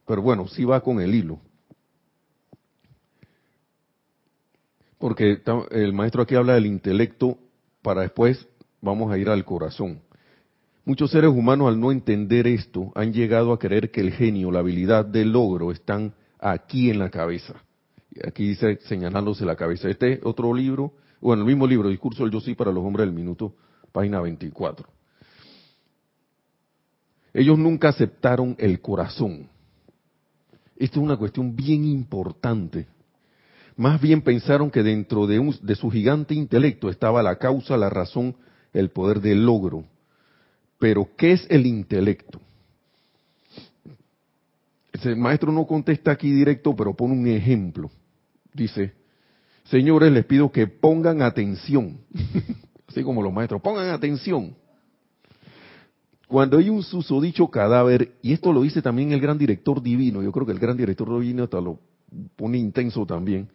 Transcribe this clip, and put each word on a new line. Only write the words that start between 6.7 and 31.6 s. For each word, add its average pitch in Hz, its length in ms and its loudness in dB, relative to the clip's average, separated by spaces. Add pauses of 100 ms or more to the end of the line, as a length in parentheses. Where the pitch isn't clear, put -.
para 95 200 -2
después, 117 460 0 (340)
vamos 104 300 -2
a 95 60 -2
ir 98 120 -2
al 101 160 0
corazón. 85 560 -8 (840)
"Muchos 139 240 0
seres 156 220 6
humanos 131 380 4
al 113 100 2
no 123 120 0
entender 113 540 0
esto 95 480 -4
han 110 200 -2
llegado 117 400 2
a 113 60 -2
creer 104 300 0
que - 120 -6
el 95 100 0
genio, 101 400 0
la 90 80 0
habilidad 92 460 2
del 110 260 0
logro 92 400 0
están 104 420 -6 (260)
aquí 120 500 -2
en 107 100 0
la 92 100 -2
cabeza". 85 460 -8 (560)
Y - 160 -14
aquí 104 220 -6
dice 104 340 -2
señalándose 98 640 -4
la 82 100 -2
cabeza. 87 340 -6
Este 123 240 0
es 127 100 -6
otro 117 300 -2
libro, 131 400 -4 (280)
bueno, 113 220 2
el 110 40 0
mismo 135 180 4
libro, 113 240 2
Discurso 113 340 -4
del 110 100 -2
Yo 110 80 -6
Soy 120 140 -8
para 104 160 -2
los 90 120 -2
Hombres 101 240 -2
del 87 80 -4
Minuto, 87 400 -8 (360)
página 101 280 -2
veinticuatro. 80 720 -8 (2500)
"Ellos 156 240 4
nunca 160 320 2
aceptaron 123 720 0
el 95 220 0
corazón". 87 640 -6 (1300)
Esto 131 240 -4
es 143 40 0
una 147 140 0
cuestión 117 380 -6
bien 147 300 0